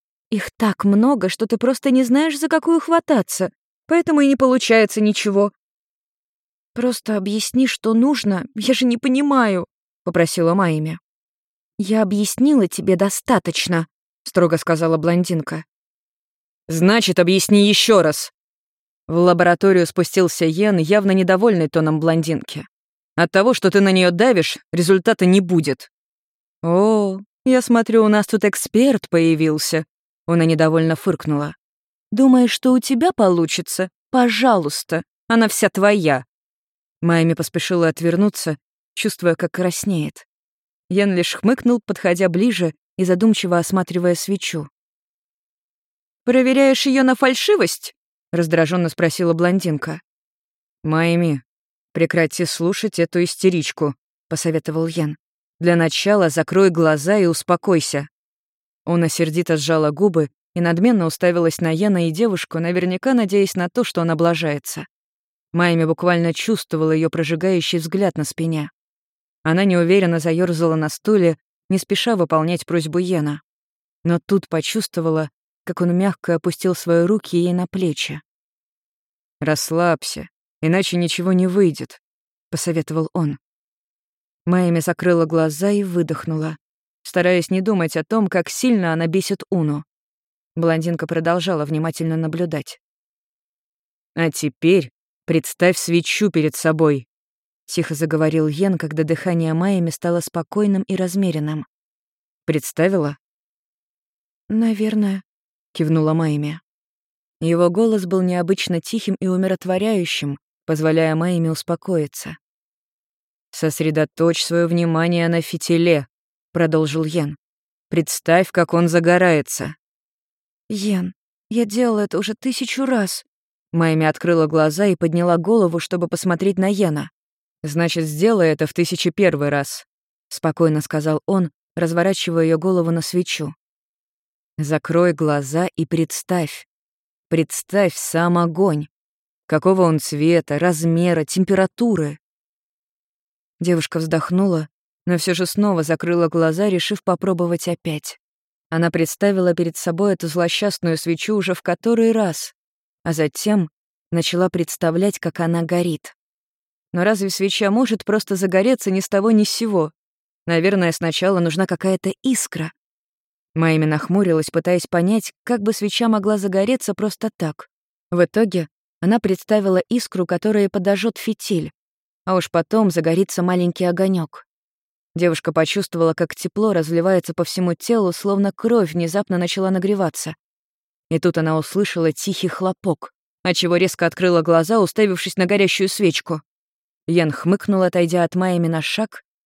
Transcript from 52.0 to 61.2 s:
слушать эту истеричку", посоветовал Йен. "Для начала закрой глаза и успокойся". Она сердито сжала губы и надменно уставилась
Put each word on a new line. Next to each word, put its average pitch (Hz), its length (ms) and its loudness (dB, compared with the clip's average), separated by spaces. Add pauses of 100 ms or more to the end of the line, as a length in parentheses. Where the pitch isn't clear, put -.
слушать 180 540 -4
эту 175 240 0
истеричку", 165 720 0 (340)
посоветовал 160 580 -4
Йен. 160 300 -4 (420)
"Для 170 160 2
начала 170 540 2
закрой 170 400 2
глаза 160 480 2
и 196 80 2
успокойся". 165 840 0 (760)
Она 170 240 0
сердито 165 480 -2
сжала 151 340 0
губы 160 380 0 (240)
и 175 80 -4
надменно 175 440 2
уставилась 170 540 0